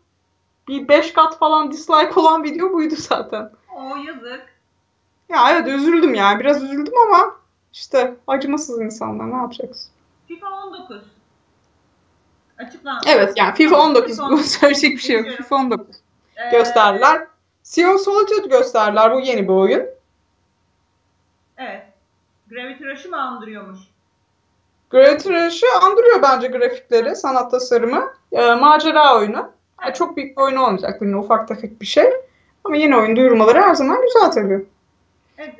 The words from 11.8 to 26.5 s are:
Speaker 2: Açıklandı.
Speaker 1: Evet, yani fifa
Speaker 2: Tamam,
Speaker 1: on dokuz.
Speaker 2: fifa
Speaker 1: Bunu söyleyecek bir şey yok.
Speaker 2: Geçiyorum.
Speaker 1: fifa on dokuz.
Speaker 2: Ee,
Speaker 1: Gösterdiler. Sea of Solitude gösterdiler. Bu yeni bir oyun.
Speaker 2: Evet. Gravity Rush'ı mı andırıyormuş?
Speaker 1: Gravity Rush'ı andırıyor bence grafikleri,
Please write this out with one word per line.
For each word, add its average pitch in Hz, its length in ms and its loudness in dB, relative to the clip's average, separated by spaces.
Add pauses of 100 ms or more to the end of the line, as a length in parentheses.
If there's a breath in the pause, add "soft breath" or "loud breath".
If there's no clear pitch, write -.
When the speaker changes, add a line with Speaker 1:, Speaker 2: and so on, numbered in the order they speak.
Speaker 2:
Açıklandı. - 500 -12
Speaker 1:
Evet, 214 280 2
yani 202 180 0
fifa - 220 4
Speaker 2:
Tamam, 302 140 4
Speaker 1:
on 277 40 2
dokuz. 233 160 2
Speaker 2:
fifa 233 200 -6
Speaker 1:
Bunu 294 80 2
söyleyecek 285 540 0
bir 247 100 -10
şey 254 140 -2
yok. 220 80 -2
Speaker 2:
Geçiyorum. 254 200 -12
Speaker 1:
fifa 277 120 -4
on 262 140 -2
dokuz. - 260 -10 (400)
Speaker 2:
Ee, 240 140 -10
Speaker 1:
Gösterdiler. 233 760 2 (360)
Sea 359 320 2
of 392 60 0
Solitude 403 480 -2
gösterdiler. 226 680 2
Bu 262 60 0
yeni 247 220 -2
bir 185 100 -2
oyun. 196 340 2 (1700)
Speaker 2:
Evet. 196 240 -14 (680)
Gravity 262 340 -14
Rush'ı 277 260 -14
mı 302 120 -6
andırıyormuş? 214 560 -14 (1120)
Speaker 1:
Gravity 285 380 4
Rush'ı 339 380 -2 (160)
andırıyor 415 400 4
bence 254 260 2
grafikleri, 247 680 -2